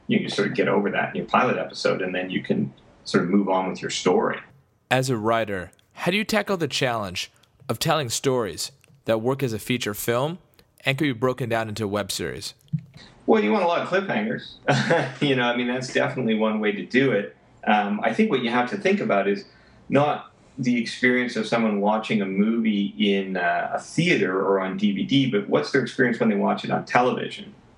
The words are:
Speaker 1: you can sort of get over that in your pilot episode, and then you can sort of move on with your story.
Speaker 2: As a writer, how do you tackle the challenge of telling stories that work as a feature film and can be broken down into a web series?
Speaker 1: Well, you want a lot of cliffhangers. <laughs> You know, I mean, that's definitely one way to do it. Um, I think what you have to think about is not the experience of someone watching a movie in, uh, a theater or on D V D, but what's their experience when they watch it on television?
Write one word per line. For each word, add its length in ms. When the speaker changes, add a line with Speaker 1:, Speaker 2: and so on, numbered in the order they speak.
Speaker 1:
you 120
can 100
sort 180
of 80
get 120
over 220
that 200
in 80
your 80
pilot 320
episode, 440
and 140
then 160
you 100
can 320
sort 200
of 60
move 180
on 220
with 100
your 120
story. 480
Speaker 2:
As 220
a 40
writer, 560
how 160
do 80
you 60
tackle 340
the 100
challenge 640
of 100
telling 320
stories 600
that 160
work 220
as 100
a 60
feature 340
film 460
and 140
can 80
be 60
broken 360
down 220
into 140
a 40
web 240
series? 440
Speaker 1:
Well, 160
you 80
want 140
a 20
lot 140
of 60
cliffhangers. 680
<laughs> 540
You 140
know, 80
I 120
mean, 120
that's 260
definitely 400
one 260
way 120
to 160
do 240
it. 260
Um, 360
I 80
think 200
what 100
you 80
have 220
to 60
think 220
about 280
is 180
not 420
the 240
experience 540
of 120
someone 340
watching 380
a 60
movie 720
in, 400
uh, 360
a 60
theater 640
or 180
on 160
D 160
V 120
D, 260
but 200
what's 220
their 120
experience 360
when 100
they 60
watch 300
it 60
on 140
television? 680